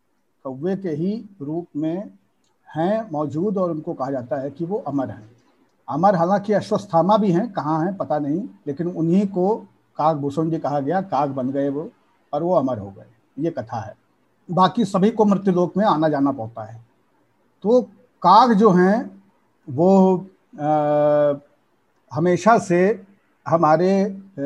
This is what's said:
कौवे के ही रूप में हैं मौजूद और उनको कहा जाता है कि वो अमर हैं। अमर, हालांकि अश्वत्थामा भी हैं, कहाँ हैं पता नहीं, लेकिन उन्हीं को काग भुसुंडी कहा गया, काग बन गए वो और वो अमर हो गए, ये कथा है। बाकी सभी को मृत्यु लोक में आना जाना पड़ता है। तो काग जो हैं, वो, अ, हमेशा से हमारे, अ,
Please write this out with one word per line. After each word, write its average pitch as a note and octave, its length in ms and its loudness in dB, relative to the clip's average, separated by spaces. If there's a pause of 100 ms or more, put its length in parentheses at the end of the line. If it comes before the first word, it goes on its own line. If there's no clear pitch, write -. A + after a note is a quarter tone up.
(440)
कौवे C#3+ 320 -6
के F#3+ 120 -10
ही F3+ 360 -4 (180)
रूप D#3+ 240 -8 (100)
में E3 340 -6 (680)
हैं G3+ 360 -2
मौजूद D3+ 460 -4
और F3+ 120 0
उनको D#3 240 -6
कहा C3 160 -6
जाता C3 260 -6
है C#3 140 -8
कि E3 140 -10
वो F#3+ 140 -6
अमर C#3 320 -6
हैं। - 200 -18 (580)
अमर, E3+ 260 2
हालांकि F#3+ 380 0
अश्वत्थामा G3 640 2
भी G3+ 160 2
हैं, E3 200 0
कहाँ D#3 320 -2
हैं F#3+ 120 -4
पता D3+ 220 -4
नहीं, D3+ 300 -4 (180)
लेकिन D3 200 -6
उन्हीं F3+ 400 0
को G3 400 -2 (300)
काग D#3 200 2
भुसुंडी D#3+ 420 -4
कहा D3 220 -4
गया, D#3 200 -2
काग D3 300 -2
बन C3 200 -4
गए C#3 180 -2
वो D3 220 -6 (420)
और D3 100 -4
वो F3+ 120 0
अमर C3 240 0
हो G2 120 -12
गए, G2+ 140 -20 (340)
ये D#3+ 120 -4
कथा A#2+ 300 -10
है। - 140 -14 (560)
बाकी F#3 340 2
सभी G3 260 2
को A3+ 140 2
मृत्यु G3 300 2
लोक F3 220 0
में F#3+ 80 2
आना D#3+ 240 2
जाना C#3 240 0
पड़ता A2+ 320 -12
है। A2+ 160 -18 (840)
तो A#3 280 2 (320)
काग A3+ 300 8
जो G#3+ 180 6
हैं, F#3+ 520 2 (480)
वो, F#3 560 4 (340)
अ, D3 720 2 (800)
हमेशा F3 460 2
से F#3 440 0 (460)
हमारे, E3+ 540 4
अ, G3 200 -4 (240)